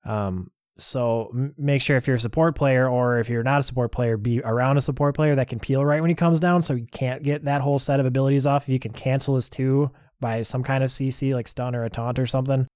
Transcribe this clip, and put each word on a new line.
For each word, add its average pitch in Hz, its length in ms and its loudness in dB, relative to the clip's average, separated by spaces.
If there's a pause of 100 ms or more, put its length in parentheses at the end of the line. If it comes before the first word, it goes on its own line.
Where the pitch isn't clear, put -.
Um, 98 440 -4 (300)
so 117 560 0
m-, 139 240 -4
make 143 240 0
sure 143 140 2
if 123 100 0
you're 127 100 2
a 110 40 0
support 160 340 0
player 131 340 2
or 123 300 2
if 117 100 -2
you're 120 140 -2
not 139 160 2
a 139 40 2
support 123 300 -2
player, 117 240 0
be 117 260 0
around 123 340 2
a 143 40 4
support 143 340 0
player 151 200 2
that 131 140 0
can 117 100 -6
peel 135 260 0
right 147 160 2
when 165 100 2
he 170 40 2
comes 170 260 2
down, 175 220 2
so 147 120 0
you 117 180 -6
can't 131 300 -4
get 147 220 -2
that 143 180 0
whole 143 160 2
set 139 220 2
of 131 60 2
abilities 135 400 2
off. 143 180 0
If - 40 -10
you 131 100 0
can 113 140 -6
cancel 135 420 -2
his 127 140 0
two 135 420 0 (300)
by 113 220 -2
some 127 200 0
kind 135 220 0
of 127 60 0
C 135 200 0
C, 135 240 0
like 120 140 -2
stun 123 260 -2
or 117 100 -2
a 113 60 -4
taunt 120 280 -4
or 127 80 0
something 131 500 0